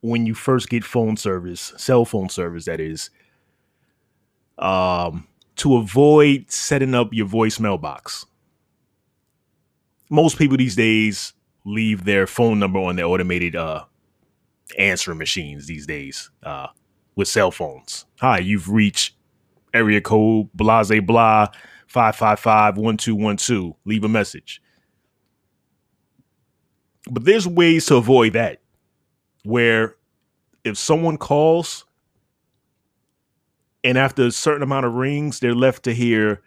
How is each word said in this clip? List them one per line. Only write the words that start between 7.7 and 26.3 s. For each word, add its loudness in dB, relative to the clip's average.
box. -14
Most 2
people 4
these 0
days 0
leave -4
their 2
phone 0
number 0
on -2
their -4
automated, -2
uh, -6
answering -2
machines -8
these -14
days, -14
uh, -12
with -2
cell 2
phones. -12
"Hi, 4
you've -2
reached 0
area 2
code 2
blah, 2
blah, 2
blah, 4
five 0
five 0
five, 2
one -2
two -2
one -2
two. -4
Leave -4
a -2
message." -4